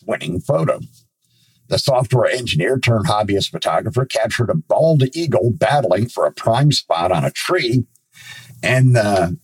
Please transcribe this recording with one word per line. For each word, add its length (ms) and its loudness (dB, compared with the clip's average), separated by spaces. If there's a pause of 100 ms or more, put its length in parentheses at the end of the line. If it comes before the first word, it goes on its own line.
winning 320 -4
photo. 400 0 (880)
The 100 -2
software 480 2
engineer 540 0
turned 260 0
hobbyist 460 0
photographer 520 -2
captured 460 -2
a 60 0
bald 480 2 (100)
eagle 380 0
battling 580 0
for 160 -2
a 60 0
prime 400 0
spot 400 -2
on 120 0
a 60 -2
tree 560 -2 (800)
in 300 4
the 500 0